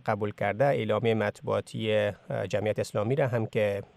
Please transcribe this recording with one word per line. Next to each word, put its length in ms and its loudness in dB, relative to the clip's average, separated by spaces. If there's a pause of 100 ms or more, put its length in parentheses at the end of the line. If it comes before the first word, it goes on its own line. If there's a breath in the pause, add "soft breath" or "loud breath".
قبول 240 0
کرده، 340 0
اعلامیه 500 2
مطبوعاتی، 800 -2
اه، 500 -2
جمعیت 320 -2
اسلامی 380 -2
را 100 2
هم 200 -2
که 360 0 (140)